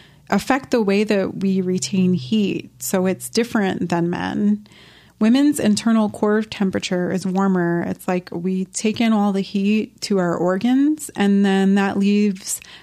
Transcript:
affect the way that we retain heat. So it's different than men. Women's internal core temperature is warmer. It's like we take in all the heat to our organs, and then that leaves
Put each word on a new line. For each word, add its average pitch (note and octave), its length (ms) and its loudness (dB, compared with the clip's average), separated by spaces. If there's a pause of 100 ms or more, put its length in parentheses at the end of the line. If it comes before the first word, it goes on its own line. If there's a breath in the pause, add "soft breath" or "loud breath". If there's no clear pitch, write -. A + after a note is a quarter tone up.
(300 loud breath)
affect C4 420 -2
the A#3+ 100 4
way G3 240 2
that G3+ 320 0
we F#3+ 240 0
retain F#3 520 0
heat. - 680 -2
So F#3 260 -2
it's F#3 240 -4
different G3+ 600 -2
than E3+ 200 0
men. G#3 580 -2 (540 loud breath)
Women's C#4 380 4
internal G#3+ 500 2
core G#3+ 320 0
temperature F#3 680 -4
is F#3 160 -4
warmer. F3+ 600 0
It's - 200 -8
like F3+ 240 -4
we F#3 340 -4
take - 340 -4
in A3+ 140 2
all G#3 180 2
the G3 100 -2
heat G3+ 600 -2
to G3 160 -2
our F3 180 0
organs, B3+ 800 0
and G3+ 300 2
then F#3+ 300 4
that G3 240 0
leaves G3+ 600 0 (240 loud breath)